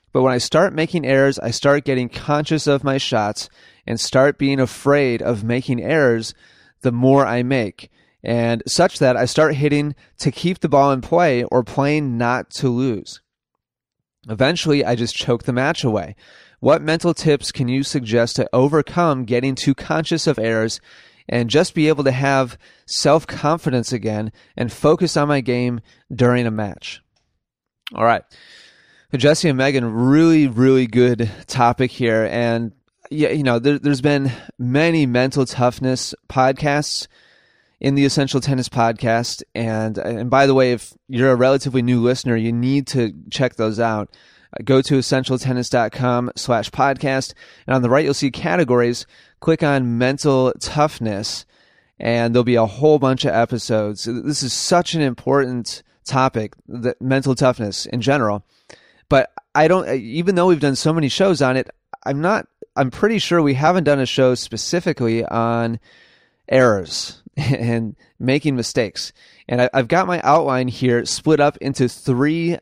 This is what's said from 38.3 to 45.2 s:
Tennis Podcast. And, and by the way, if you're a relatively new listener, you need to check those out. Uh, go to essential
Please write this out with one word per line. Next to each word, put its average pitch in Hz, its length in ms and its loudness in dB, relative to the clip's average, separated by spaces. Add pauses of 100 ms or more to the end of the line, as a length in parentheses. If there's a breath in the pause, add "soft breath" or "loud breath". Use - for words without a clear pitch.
Tennis 127 300 -2
Podcast. 117 720 -2 (120)
And, 110 440 -4
and 117 320 -6
by 135 160 4
the 135 80 4
way, 127 180 4
if - 220 -8 (140)
you're 131 240 2
a 127 40 4
relatively 131 460 2
new 120 180 2
listener, 123 360 0
you 113 160 -2
need 131 360 0
to 117 240 -2 (180)
check - 260 -2
those 110 220 -2
out. 110 360 -2 (380 soft breath)
Uh, - 120 -12
go 135 160 4
to 139 160 0
essential 131 420 -2